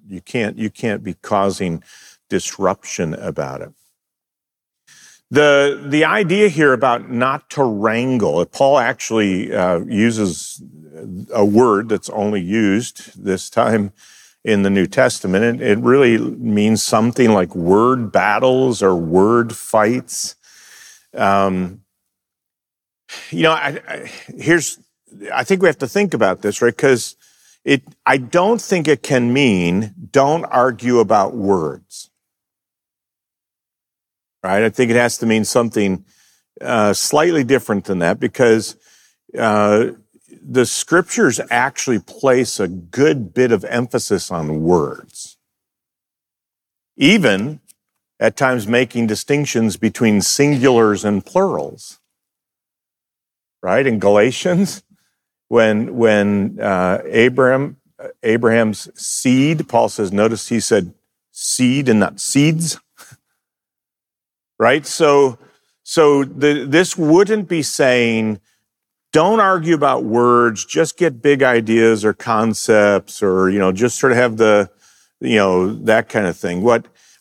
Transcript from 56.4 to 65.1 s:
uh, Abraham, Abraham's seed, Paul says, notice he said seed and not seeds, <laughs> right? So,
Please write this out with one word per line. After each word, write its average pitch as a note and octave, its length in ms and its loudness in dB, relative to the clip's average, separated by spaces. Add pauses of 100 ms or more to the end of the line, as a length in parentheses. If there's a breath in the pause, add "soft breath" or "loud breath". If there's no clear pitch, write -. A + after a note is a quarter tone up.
uh, F#2 440 -2
Abraham, B2+ 720 2 (460)
Abraham's A2+ 640 0 (100)
seed, C3+ 720 -2
Paul A#2 200 2
says, G2+ 240 -6
notice G#2+ 360 -2
he A#2 120 -2
said F#2+ 340 -2 (380)
seed C3 560 -2
and A2 120 2
not F#2+ 200 -4
seeds, D#3+ 580 -2 (180)
<laughs> - 1600 -20
right? C3+ 280 0
So, C#3+ 520 2 (440 soft breath)